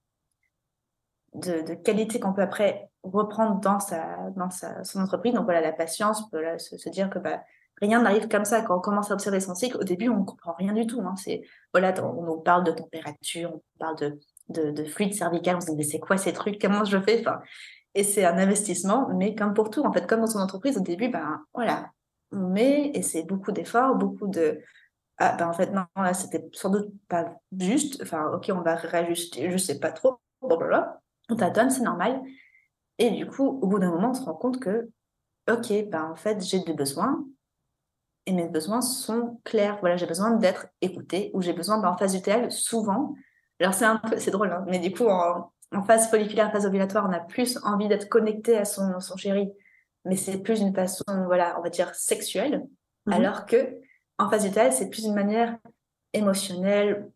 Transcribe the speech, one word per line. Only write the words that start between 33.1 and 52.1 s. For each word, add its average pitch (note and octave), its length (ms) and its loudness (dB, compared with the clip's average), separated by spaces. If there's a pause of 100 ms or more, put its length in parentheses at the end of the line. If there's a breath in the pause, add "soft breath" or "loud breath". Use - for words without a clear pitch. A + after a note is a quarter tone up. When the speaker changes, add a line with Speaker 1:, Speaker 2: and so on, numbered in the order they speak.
Speaker 1:
du E3+ 160 -2
coup, - 340 0
au G3 60 2
bout G3 120 4
d'un F3+ 120 4
moment, F#3+ 200 2
on B3+ 40 -2
se - 80 -6
rend E3 120 -6
compte B3+ 260 -2
que, A3+ 300 -2 (600)
ok, A3+ 220 0 (180)
ben, D#3+ 220 -4
en - 20 -10
fait, G#3 260 -2
j'ai F#3 200 0
des E3 120 -4
besoins, D3+ 520 -2 (1000)
et F#3+ 60 -2
mes E3+ 160 0
besoins G3+ 320 -2
sont A#3+ 640 -4
clairs. G#3 360 0
Voilà, F3 160 2
j'ai F3 100 -2
besoin G3+ 240 0
d'être G3 380 2 (140)
écoutée, F3+ 520 -4
ou F#3+ 80 0
j'ai E3+ 100 0
besoin, F#3 280 0
ben, F3+ 80 2
en F3+ 80 2
phase F#3+ 180 2
lutéale, G#3+ 380 0
souvent. A3 600 -2 (440 loud breath)
Alors, F#3+ 160 2
c'est A#3 120 2
un A3+ 100 6
peu, A3 220 -2
c'est - 120 -2
drôle, F#3+ 220 0
hein, F#3 160 -4
mais F3+ 100 0
du F3+ 140 0
coup, B3 140 2
en, F3+ 440 2 (240)
en G3 80 0
phase A3+ 260 6
folliculaire, G#3+ 440 2
phase G#3 120 2
ovulatoire, G3 440 2
on F#3 40 0
a E3+ 80 -2
plus - 440 -2
envie G#3 240 0
d'être G3+ 200 2
connecté A3 480 4
à G3+ 80 2
son, F#3+ 360 -2
son F#3 160 -10
chéri, G3 340 0 (540 soft breath)
mais F#3 120 0
c'est F#3+ 220 -4
plus G#3+ 220 0
d'une G3 140 2
façon, F#3 300 -2 (220)
voilà, F3+ 320 2
on E3+ 40 -6
va F3 80 -4
dire F3 260 -2
sexuelle, - 680 -2 (420)